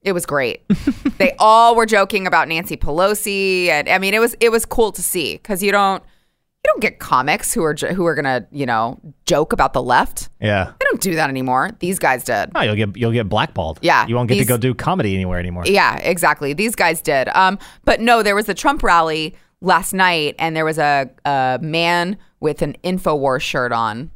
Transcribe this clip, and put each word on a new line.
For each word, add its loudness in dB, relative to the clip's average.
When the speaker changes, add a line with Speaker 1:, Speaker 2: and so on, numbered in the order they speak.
Speaker 1:
It -2
was -4
great. -4
Speaker 2:
<laughs> 6
Speaker 1:
They 2
all 8
were 4
joking 0
about 2
Nancy -6
Pelosi, 0
and, 0
I 2
mean, 0
it 2
was, 2
it 4
was 0
cool 0
to -10
see, -4
'cause -6
you 0
don't, 2
you -6
don't -2
get -4
comics 0
who -2
are 0
jo-, -4
who -2
are 0
gonna, -2
you -6
know, -2
joke 0
about -2
the -2
left. -2
Speaker 2:
Yeah. 0
Speaker 1:
They -4
don't -4
do -4
that -2
anymore. -2
These -4
guys 0
did. -2
Speaker 2:
No, -2
you'll 0
get, -2
you'll 0
get -2
blackballed. -4
Speaker 1:
Yeah, 4
Speaker 2:
You -2
won't 0
get 2
Speaker 1:
these 2
Speaker 2:
to -6
go 2
do 0
comedy -2
anywhere -2
anymore. -6
Speaker 1:
Yeah, 2
exactly. 0
These -2
guys 0
did. 0
Um, 2
but 2
no, 4
there 2
was -2
the -2
Trump -2
rally 2
last 2
night, 2
and -2
there 0
was -2
a, 2
a 0
man 0
with -2
an -4
InfoWars -2
shirt -4
on -4